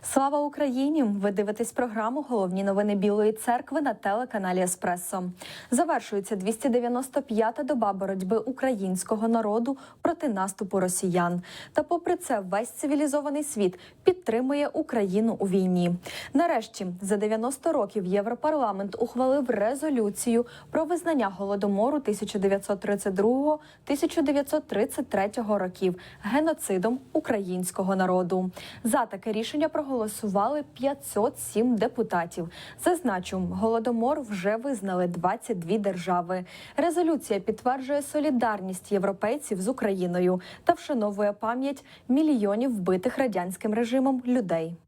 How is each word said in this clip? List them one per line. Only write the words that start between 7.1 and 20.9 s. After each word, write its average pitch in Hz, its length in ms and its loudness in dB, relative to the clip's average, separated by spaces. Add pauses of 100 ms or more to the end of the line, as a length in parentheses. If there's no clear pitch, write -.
п'ята 226 420 0
доба 226 300 0
боротьби 190 440 0
українського 214 920 -2
народу 226 500 2 (240)
проти 330 280 0
наступу 196 500 -2
росіян. 180 600 0 (320)
Та 302 100 2
попри 349 320 0
це, 240 240 -2
весь 196 300 -2
цивілізований 294 720 0
світ 196 360 0 (240)
підтримує 277 640 2
Україну 220 720 0
у 196 80 0
війні. 180 440 4 (420)
Нарешті, 269 540 0 (140)
за 202 160 2
дев'яносто 226 560 0
років 208 320 0
Європарламент 202 960 0
ухвалив 262 500 2
резолюцію 240 960 2 (240)
про 311 160 0
визнання 311 520 0